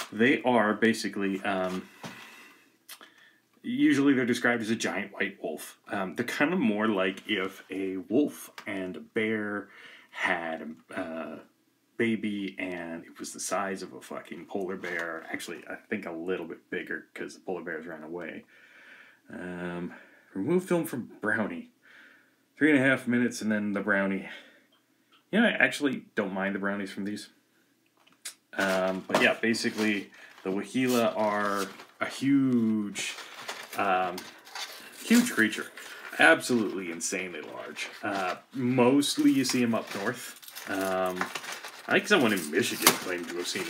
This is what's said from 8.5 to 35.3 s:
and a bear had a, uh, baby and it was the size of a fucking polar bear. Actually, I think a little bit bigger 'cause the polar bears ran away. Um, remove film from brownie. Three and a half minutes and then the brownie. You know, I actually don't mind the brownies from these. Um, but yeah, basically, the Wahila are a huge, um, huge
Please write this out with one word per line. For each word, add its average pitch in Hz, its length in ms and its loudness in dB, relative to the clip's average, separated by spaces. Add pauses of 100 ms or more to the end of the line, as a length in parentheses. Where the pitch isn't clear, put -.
and 92 300 -6
a - 60 -14
bear 107 640 -4 (420)
had 80 640 -4 (220)
a, - 20 -8
uh, 80 420 -8 (580)
baby 104 600 -2
and 85 460 -8
it - 160 -18
was - 140 -10
the - 80 -12
size 95 400 -4
of 92 100 -12
a - 80 -16
fucking - 460 -12
polar 95 320 -6
bear. 82 520 -6
Actually, - 400 -10
I 92 60 -10
think 95 300 -8
a 85 80 -8
little 85 320 -4
bit 76 240 -14
bigger 82 440 -8
'cause 87 200 -10
the - 80 -20
polar 90 200 -6
bears 82 240 -8
ran 78 180 -12
away. 82 420 -10 (840)
Um, 87 640 -8 (400)
remove 165 300 0
film 170 220 0
from 120 340 -8
brownie. 101 500 -2 (840)
Three 156 160 6
and 143 80 8
a 127 40 4
half 131 220 4
minutes 120 360 2
and 107 100 0
then 104 220 0
the 98 80 -2
brownie. 98 480 2 (1000)
You 208 120 4
know, 233 60 6
I - 40 2
actually 143 540 2 (100)
don't 98 180 0
mind 98 220 -2
the 98 40 -4
brownies 101 320 -4
from 101 120 -6
these. 101 240 -6 (1300)
Um, 95 560 0
but 110 120 4
yeah, 110 120 6
basically, 110 760 0 (340)
the 95 80 -2
Wahila 113 680 2
are 104 480 2 (340)
a - 60 -4
huge, 117 1080 2 (640)
um, 92 380 2 (920)
huge 240 260 6